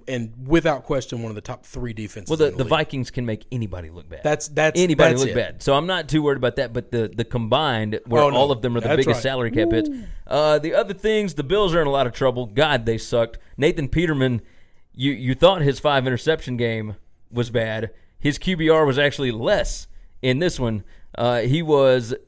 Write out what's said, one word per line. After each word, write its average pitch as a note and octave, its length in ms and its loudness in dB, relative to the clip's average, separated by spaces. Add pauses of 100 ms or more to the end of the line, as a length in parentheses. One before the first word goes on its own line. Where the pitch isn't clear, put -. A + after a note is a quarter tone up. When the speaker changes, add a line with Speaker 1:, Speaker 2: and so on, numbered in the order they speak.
Speaker 1:
and A#2+ 400 -8
without D#3 360 2
question, B2+ 380 -6
one A2+ 80 -8
of G#2+ 60 -10
the G#2 60 -12
top - 240 -14
three B2 260 -8
defenses G#2 380 -10
Speaker 2:
Well, D#3+ 80 0
the, D3+ 80 4
Speaker 1:
in C#3 60 2
the - 80 -10
Speaker 2:
the C3 40 0
Speaker 1:
league. A2 60 -4
Speaker 2:
Vikings D3+ 420 -2
can B2 140 -6
make A2 260 -6
anybody F2+ 380 -8
look E2 180 -20
bad. - 160 -14
Speaker 1:
That's, D3+ 240 -2
that's, D#3 320 0
Speaker 2:
Anybody D#3+ 320 6
Speaker 1:
that's B2+ 120 0
Speaker 2:
look A#2 80 0
Speaker 1:
it. - 40 -2
Speaker 2:
bad. G2 260 -4
So C#3 120 4
I'm C#3+ 140 2
not F3+ 200 -4
too D3+ 160 2
worried C#3+ 140 2
about B2 180 0
that, B2 160 -4
but B2 180 -6
the, A2+ 240 -2
the A2+ 120 -4
combined, A#2 800 0
where A#2 180 4
Speaker 1:
Oh, D3 60 6
no. C3+ 80 2
Speaker 2:
all C#3+ 140 4
of A#2+ 100 -4
them A#2+ 160 0
are - 20 0
the A2 80 -2
Speaker 1:
That's C#3 180 4
Speaker 2:
biggest A#2+ 120 2
Speaker 1:
right. - 60 -6
Speaker 2:
salary B2+ 280 -2
cap E4+ 200 2
hits. D#4 180 0
Speaker 1:
Ooh. B3+ 140 -8 (220)
Speaker 2:
Uh, D3+ 340 4
the D3+ 140 -4
other G3 200 2
things, G#3 400 0
the C#3+ 100 -4
Bills F3+ 320 2
are E3+ 60 4
in D3 60 2
a C#3 40 0
lot C#3 160 2
of A#2 60 -6
trouble. B2 320 0
God, B2 400 0
they A2+ 120 0
sucked. - 400 -2 (200)
Nathan C3+ 320 0
Peterman, C3+ 520 0 (520)
you, C3 180 -2
you B2+ 240 -2
thought F3+ 260 4
his C#3 180 0
five C#3 280 2
interception C3 480 -2
game A2+ 400 -4 (340)
was A#2 200 -4
bad. A2 420 -4 (260)
His C#3+ 200 -2
Q F#3 180 -2
B D#3 140 2
R D#3+ 160 6
was C3 120 2
actually C#3+ 340 0
less C3+ 560 -2 (340)
in C3 180 2
this F3 200 -2
one. A2+ 240 -2 (300)
Uh, A#2+ 280 0
he C3+ 200 0
was C3+ 520 4 (140)